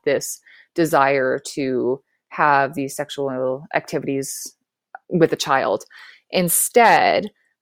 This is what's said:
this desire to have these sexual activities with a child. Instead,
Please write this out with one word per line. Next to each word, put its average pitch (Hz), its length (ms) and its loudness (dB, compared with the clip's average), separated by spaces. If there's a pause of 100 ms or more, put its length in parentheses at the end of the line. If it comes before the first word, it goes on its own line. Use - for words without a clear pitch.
this - 360 -2 (360)
desire 139 640 2 (140)
to 131 460 -2 (280)
have 143 460 2
these 135 200 -8
sexual 135 800 -6
activities 139 840 -6 (520)
with 165 240 2
a - 40 -4
child. 117 480 -2 (460)
Instead, 175 1040 2 (300)